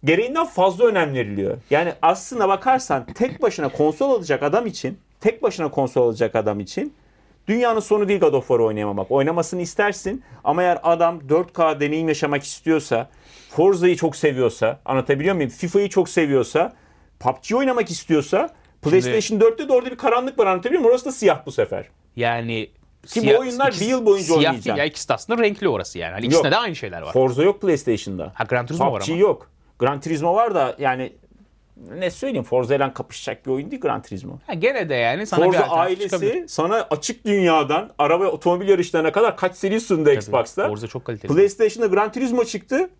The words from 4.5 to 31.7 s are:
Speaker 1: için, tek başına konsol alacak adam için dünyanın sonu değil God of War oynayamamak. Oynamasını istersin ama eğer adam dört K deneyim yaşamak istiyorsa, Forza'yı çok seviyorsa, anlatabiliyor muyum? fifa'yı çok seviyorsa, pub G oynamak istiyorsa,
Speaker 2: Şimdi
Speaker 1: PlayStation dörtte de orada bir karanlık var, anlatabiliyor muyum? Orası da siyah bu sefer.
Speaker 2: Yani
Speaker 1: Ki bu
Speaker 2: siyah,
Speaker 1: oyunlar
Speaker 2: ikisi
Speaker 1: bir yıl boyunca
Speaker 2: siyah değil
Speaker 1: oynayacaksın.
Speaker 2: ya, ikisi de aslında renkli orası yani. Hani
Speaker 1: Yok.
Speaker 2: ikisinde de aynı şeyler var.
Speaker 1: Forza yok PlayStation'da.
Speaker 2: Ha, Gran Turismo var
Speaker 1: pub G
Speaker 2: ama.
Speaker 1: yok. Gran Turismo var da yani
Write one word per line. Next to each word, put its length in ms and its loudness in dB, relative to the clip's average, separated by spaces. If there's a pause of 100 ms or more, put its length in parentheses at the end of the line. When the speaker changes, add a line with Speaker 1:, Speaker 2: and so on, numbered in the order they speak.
Speaker 1:
için, 340 -8 (220)
tek 220 -2
başına 280 -2
konsol 360 0
alacak 280 -2
adam 240 0
için 340 -8 (540)
dünyanın 320 2
sonu 280 0
değil 120 0
God 140 4
of 140 0
War 120 2
oynayamamak. 520 0
Oynamasını 500 0
istersin 600 -4 (200)
ama 200 0
eğer 200 2
adam 460 0
dört 240 0
K 260 0
deneyim 280 -2
yaşamak 360 -2
istiyorsa, 680 -2 (400)
Forza'yı 460 4
çok 200 -2
seviyorsa, 680 0
anlatabiliyor 500 0
muyum? 140 -2
fifa'yı 400 -2
çok 200 0
seviyorsa, 640 2 (460)
pub 220 0
G 140 -4
oynamak 360 0
istiyorsa, 580 0 (340)
Speaker 2:
Şimdi 180 4
Speaker 1:
PlayStation 400 0
dörtte 280 2
de 40 4
orada 180 0
bir 60 -14
karanlık 420 0
var, 80 4
anlatabiliyor 340 0
muyum? 120 6
Orası 120 0
da 60 -4
siyah 340 2
bu 60 -12
sefer. 340 -2 (300)
Speaker 2:
Yani 500 -4
Speaker 1:
Ki 60 -20 (340)
bu 40 -20
Speaker 2:
siyah, 300 4
Speaker 1:
oyunlar 280 -2
Speaker 2:
ikisi 180 -2
Speaker 1:
bir 40 -2
yıl 160 0
boyunca 200 4
Speaker 2:
siyah 140 4
değil 80 4
Speaker 1:
oynayacaksın. 320 -4
Speaker 2:
ya, 60 0
ikisi 240 -10
de 40 2
aslında 300 -2
renkli 260 0
orası 300 -6
yani. 120 -6
Hani 140 -6
Speaker 1:
Yok. 80 0
Speaker 2:
ikisinde 180 4
de 60 2
aynı 180 -4
şeyler 260 -12
var. 120 -10
Speaker 1:
Forza 300 2
yok 180 2
PlayStation'da. 720 -2
Speaker 2:
Ha, 80 -4
Gran 220 -2
Turismo 260 -2
var 80 -4
Speaker 1:
pub 80 -6
G 60 -4
Speaker 2:
ama. 80 2
Speaker 1:
yok. 280 0 (300)
Gran 220 0
Turismo 340 -2
var 200 0
da 240 0
yani 340 -4 (840)